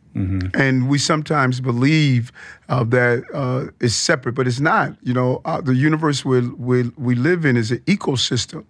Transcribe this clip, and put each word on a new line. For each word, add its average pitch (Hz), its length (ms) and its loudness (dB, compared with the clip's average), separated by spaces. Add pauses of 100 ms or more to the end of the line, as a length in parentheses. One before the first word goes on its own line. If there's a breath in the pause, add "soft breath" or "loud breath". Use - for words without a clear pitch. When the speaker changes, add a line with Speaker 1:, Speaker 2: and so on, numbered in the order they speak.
(140)
Speaker 1:
Mm-hmm. 92 460 -2
Speaker 2:
And 131 280 2
we 143 100 2
sometimes 143 640 0
believe, 131 680 2 (380 loud breath)
uh, 123 160 0
that, 123 400 2 (100)
uh, 127 320 -4 (140)
it's 117 160 0
separate, 123 400 -2
but 131 100 0
it's 123 140 -2
not. 170 420 0
You 123 100 -4
know, 127 320 0
uh, 160 160 -4
the 127 140 0
universe 151 500 0
we, 127 260 2
we, 123 460 -2
we 123 200 0
live 160 280 0
in 127 120 4
is 113 160 0
an 120 80 -2
ecosystem. - 880 -2